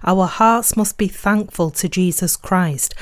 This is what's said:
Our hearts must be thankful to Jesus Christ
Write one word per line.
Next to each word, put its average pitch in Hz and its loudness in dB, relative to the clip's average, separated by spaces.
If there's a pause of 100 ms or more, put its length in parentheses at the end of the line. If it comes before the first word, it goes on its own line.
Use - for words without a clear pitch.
Our 185 2
hearts 226 2
must 214 -2
be 202 0
thankful 202 -2
to - -4
Jesus 180 0
Christ 175 -2